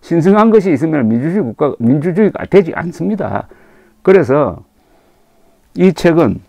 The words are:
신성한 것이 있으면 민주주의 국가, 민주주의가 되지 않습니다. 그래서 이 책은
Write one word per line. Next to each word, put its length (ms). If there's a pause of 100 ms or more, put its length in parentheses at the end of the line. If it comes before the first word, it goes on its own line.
신성한 480
것이 220
있으면 360
민주주의 340
국가, 380
민주주의가 640
되지 280
않습니다. 720 (540)
그래서 600 (1120)
이 180
책은 560